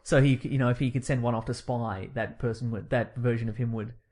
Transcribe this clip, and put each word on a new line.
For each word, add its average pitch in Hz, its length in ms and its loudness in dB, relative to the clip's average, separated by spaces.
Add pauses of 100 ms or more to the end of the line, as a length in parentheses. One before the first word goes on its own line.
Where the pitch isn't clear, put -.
so 143 180 6
he, 135 160 6
c-, 127 120 -4
you 131 80 0
know, 127 100 4
if 123 100 2
he 127 140 0
could 127 140 -2
send 127 180 0
one 120 100 2
off 113 120 -2
to 123 80 -4
spy, 117 600 -4
that 110 240 -4
person 117 320 -2
would, 104 180 -6
that 120 260 0
version 117 320 0
of 107 80 -4
him 117 160 0
would 113 220 -4 (180)